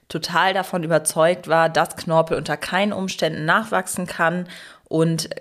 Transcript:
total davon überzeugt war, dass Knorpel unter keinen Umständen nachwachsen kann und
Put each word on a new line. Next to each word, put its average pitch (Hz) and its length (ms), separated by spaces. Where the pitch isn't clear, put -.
total 175 460
davon 185 280
überzeugt 165 640
war, 165 220
dass 160 260
Knorpel 160 440
unter 151 180
keinen 202 380
Umständen 165 500
nachwachsen 185 600
kann 175 420
und 160 400